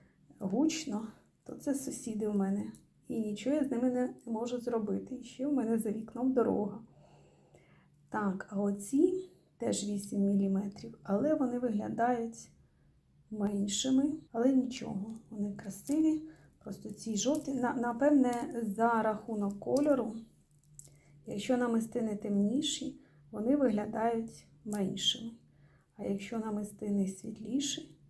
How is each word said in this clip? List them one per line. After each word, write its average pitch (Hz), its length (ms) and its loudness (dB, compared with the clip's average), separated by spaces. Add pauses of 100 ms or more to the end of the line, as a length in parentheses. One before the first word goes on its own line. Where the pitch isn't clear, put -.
(380)
гучно, 226 720 0 (360)
то - 100 -12
це 277 200 -2
сусіди 214 540 -4
в 208 80 0
мене. 202 360 0 (360)
І 233 120 -2
нічого 214 360 -2
я 285 80 2
з 269 60 -2
ними 247 200 2
не 247 240 0 (120)
можу 240 340 -4
зробити. 208 540 -2
І 240 100 -12
ще - 220 -6
в 294 60 0
мене 226 260 2
за 214 120 0
вікном 254 420 -2
дорога. 208 480 2 (1300)
Так, 196 420 -2
а 196 100 -2
оці 269 680 2 (280)
теж 208 300 0
вісім 202 320 -2
міліметрів, 196 800 0
але 254 320 2
вони 247 240 0
виглядають 226 920 -2 (800)
меншими, 214 840 2 (200)
але 240 200 4
нічого, 220 680 0 (120)
вони 208 220 -4
красиві. 311 720 0 (360)
Просто 208 320 -12
ці 214 260 -6
жовті, 262 380 0
на-, 254 200 0
напевне, 240 880 2
за 226 400 2
рахунок 214 580 -2
кольору, 247 560 2 (1120)
якщо 214 300 0
намистини 226 600 0
темніші, 208 840 0 (300)
вони 220 260 2
виглядають 226 880 0 (180)
меншими. 208 680 -2 (680)
А 208 80 -10
якщо 202 340 -2
намистини 208 680 -2
світліші - 880 -4 (140)